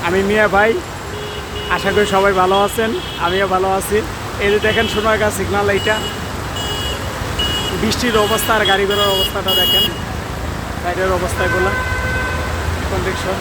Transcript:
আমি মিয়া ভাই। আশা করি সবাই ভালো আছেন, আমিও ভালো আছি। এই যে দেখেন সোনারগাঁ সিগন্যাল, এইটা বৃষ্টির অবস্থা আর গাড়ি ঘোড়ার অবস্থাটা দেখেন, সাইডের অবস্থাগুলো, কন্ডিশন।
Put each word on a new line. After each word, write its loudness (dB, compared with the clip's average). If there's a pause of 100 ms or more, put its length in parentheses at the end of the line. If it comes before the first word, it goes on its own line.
আমি 2
মিয়া 4
ভাই। 4 (1000)
আশা 0
করি 4
সবাই 4
ভালো 4
আছেন, 0 (320)
আমিও 2
ভালো 2 (100)
আছি। 0 (420)
এই 2
যে 2
দেখেন 2
সোনারগাঁ 2
সিগন্যাল, 0
এইটা 2 (1800)
বৃষ্টির 0 (100)
অবস্থা 0
আর 2
গাড়ি 4
ঘোড়ার 2
অবস্থাটা 0
দেখেন, 4 (960)
সাইডের 0
অবস্থাগুলো, 0 (1160)
কন্ডিশন। -2